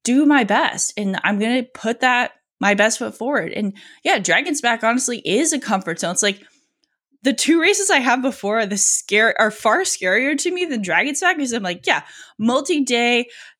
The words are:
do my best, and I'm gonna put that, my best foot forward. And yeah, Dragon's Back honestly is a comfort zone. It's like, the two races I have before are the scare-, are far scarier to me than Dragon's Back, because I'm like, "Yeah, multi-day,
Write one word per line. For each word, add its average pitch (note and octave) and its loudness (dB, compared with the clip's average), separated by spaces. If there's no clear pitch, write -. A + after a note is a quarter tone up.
do C4+ 4
my C#4 4
best, G#3+ 0
and G3 -4
I'm G#3 0
gonna A#3+ 0
put A#3 -6
that, B3 0
my G3+ 2
best G#3+ 2
foot G#3+ -6
forward. A#3 -4
And G3+ -4
yeah, F4+ 2
Dragon's A#3+ 0
Back A#3 -2
honestly A#3+ -2
is D#4 2
a C#4+ -2
comfort F#3+ -4
zone. F3 -4
It's F3+ -2
like, G3 0
the C4+ 2
two - 2
races G4+ 2
I D4+ 4
have B3+ 2
before A3+ -2
are G#3+ 0
the G3 -6
scare-, - 2
are G#3+ 2
far A#3 0
scarier B3+ 0
to E4+ -4
me F4+ -4
than B3 -4
Dragon's F#3+ -2
Back, F4+ 0
because C4 -4
I'm A3+ -4
like, F3+ -6
"Yeah, B3 0
multi-day, A#3+ 0